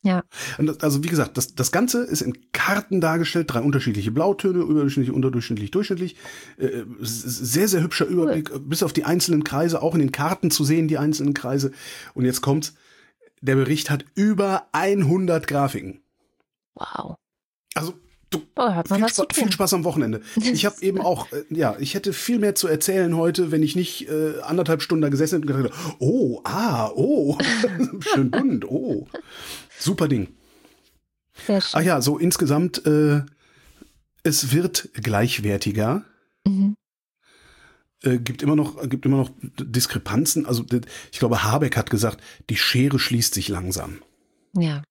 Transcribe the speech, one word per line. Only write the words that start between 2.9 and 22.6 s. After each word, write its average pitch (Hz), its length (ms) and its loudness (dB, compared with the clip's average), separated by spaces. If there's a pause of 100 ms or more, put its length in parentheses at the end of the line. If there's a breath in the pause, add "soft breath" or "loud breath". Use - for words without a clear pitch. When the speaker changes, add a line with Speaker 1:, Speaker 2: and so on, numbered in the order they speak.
Speaker 2:
dargestellt, 165 540 0
drei 117 80 0
unterschiedliche 120 500 0
Blautöne, 180 480 2
überdurchschnittlich, 143 560 2
unterdurchschnittlich, 120 560 -2
durchschnittlich. 185 460 -2 (400 loud breath)
Äh, 120 260 -4 (180)
s-, 117 200 -6
sehr, 131 480 0
sehr 180 120 2
hübscher 170 260 0
Speaker 1:
Cool. - 40 -2
Speaker 2:
Überblick, 160 400 0 (160)
bis 160 160 -2
auf 151 80 0
die 151 140 -2
einzelnen 165 400 2
Kreise, 165 360 0
auch 156 120 0
in 165 80 4
den 131 100 2
Karten 160 400 0
zu 147 140 2
sehen, 156 240 2
die 156 80 2
einzelnen 147 360 0
Kreise. 135 380 -2 (420 loud breath)
Und 127 120 0
jetzt 127 160 0
kommt's, 151 320 0 (680 soft breath)
der 135 140 2
Bericht 139 340 2
hat 143 140 0 (100)
über 196 600 2
einhundert 175 760 2
Grafiken. 135 540 -2 (720)
Speaker 1:
Wow. - 400 -10 (600)
Speaker 2:
Also, 165 180 -6 (360)
du, 311 120 -4 (160)
Speaker 1:
Oh, 277 60 2 (100)
hat 170 160 -2
man 196 100 2
Speaker 2:
viel 220 60 4
Speaker 1:
was 233 80 0
zu 294 100 0
Speaker 2:
Spa-, 302 120 -4
viel 277 80 2
Speaker 1:
tun. 202 100 2
Speaker 2:
Spaß 180 220 2
am 170 100 0
Wochenende. 156 440 0
Speaker 1:
<laughs> - 60 -10
Speaker 2:
Ich 226 300 2
hab 208 160 -2
eben 190 180 0
auch, - 320 -2
äh, 147 180 -8
ja, 147 300 0
ich 139 140 -4
hätte 196 180 -4
viel 240 280 0
mehr 202 160 2
zu - 120 0